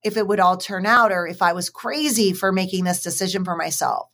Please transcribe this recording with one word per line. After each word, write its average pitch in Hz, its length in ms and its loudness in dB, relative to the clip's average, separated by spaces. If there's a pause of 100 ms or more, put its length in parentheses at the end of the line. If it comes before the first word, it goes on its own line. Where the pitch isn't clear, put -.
if 214 140 -4
it 214 100 0
would 208 140 0
all 185 160 4
turn 190 300 -6
out 226 260 4
or 175 140 -2
if 180 160 -4
I 175 100 4
was 175 160 -4
crazy 247 640 0
for 190 200 0
making 190 320 0
this 180 180 0
decision 185 420 -4
for 180 100 -4
myself. 156 600 -4